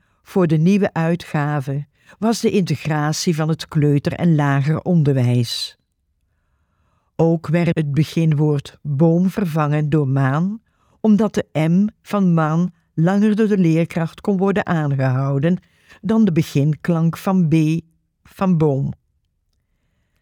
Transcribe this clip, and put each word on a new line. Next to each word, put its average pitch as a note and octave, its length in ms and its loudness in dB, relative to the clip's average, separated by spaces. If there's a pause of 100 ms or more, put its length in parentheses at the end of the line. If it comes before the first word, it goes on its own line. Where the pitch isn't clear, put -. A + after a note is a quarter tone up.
(220)
voor F#3 240 0
de D#3+ 100 0
nieuwe F#3+ 360 2
uitgave D3 920 -4 (320)
was A3 220 -2
de A3+ 100 0
integratie D#3 840 -2
van D#3 140 -2
het D#3+ 200 -4
kleuter- D3 440 0
en E3+ 220 2
lager C#3+ 480 0
onderwijs. C3+ 920 0 (1400)
Ook E3 300 0
werd E3+ 300 0
het D3 160 -2
beginwoord D3+ 880 0
boom E3 480 2
vervangen D3+ 600 -2
door D3 180 2
maan, C#3 540 0 (380)
omdat G#3+ 340 2
de D#3 340 -2
M F#3 180 2 (160)
van F#3+ 320 0
maan E3 400 0 (200)
langer G3+ 420 2
door A3 120 2
de G3+ 100 2
leerkracht E3 640 0
kon G3+ 160 -2
worden G3 300 -2
aangehouden C#3 920 -2 (420)
dan A3 240 2
de G3 80 2
beginklank D#3+ 840 0
van F#3 320 0
B D#3+ 320 0 (420)
van F#3 360 -2
boom. C#3 340 0 (1300)